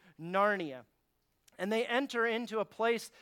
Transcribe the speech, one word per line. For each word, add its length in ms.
Narnia. 580
And 140
they 140
enter 420
into 320
a 60
place 440